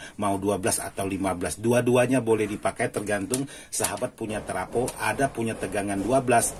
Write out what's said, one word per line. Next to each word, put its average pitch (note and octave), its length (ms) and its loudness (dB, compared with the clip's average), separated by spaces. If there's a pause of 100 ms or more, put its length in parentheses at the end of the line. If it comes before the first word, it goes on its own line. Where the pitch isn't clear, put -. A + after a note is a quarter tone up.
(160)
mau G2+ 240 0
dua G2+ 160 2
belas F#2+ 240 0
atau G2 240 -6
lima F#2+ 320 0
belas. F2+ 240 -4
Dua-duanya A#2+ 640 4
boleh A2 240 2
dipakai G#2 480 -2
tergantung G#2 480 -2 (240)
sahabat A#2 480 -4
punya G#2+ 240 -6
trapo, F#2+ 560 -2
ada A2+ 320 0
punya A2+ 240 -2
tegangan G2+ 480 -2
dua B2+ 240 2
belas A#2+ 360 4